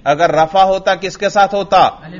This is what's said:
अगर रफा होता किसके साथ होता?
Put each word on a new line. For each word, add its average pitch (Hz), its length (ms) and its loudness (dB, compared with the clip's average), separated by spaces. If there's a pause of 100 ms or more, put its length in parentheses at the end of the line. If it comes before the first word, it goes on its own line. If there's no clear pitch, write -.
अगर 151 240 0
रफा 160 320 0
होता 190 320 0
किसके 185 360 -6
साथ 196 240 2
होता? 185 640 0